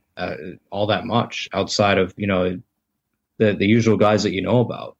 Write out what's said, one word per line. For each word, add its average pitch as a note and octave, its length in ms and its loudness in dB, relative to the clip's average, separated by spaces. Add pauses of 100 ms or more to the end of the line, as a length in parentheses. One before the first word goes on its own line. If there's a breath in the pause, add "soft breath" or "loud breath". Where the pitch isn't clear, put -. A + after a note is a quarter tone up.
(180)
uh, F2+ 180 -8 (360)
all G2+ 160 -2
that G2 180 0
much - 480 -4
outside G2 460 0
of, F#2 180 -2
you G#2 80 -6
know, F2+ 340 0 (800)
the, G#2+ 160 2
the G2+ 120 0
usual A2 300 4
guys G#2 280 4
that F#2+ 100 -2
you F#2 80 -4
know G2 180 2
about. - 400 -4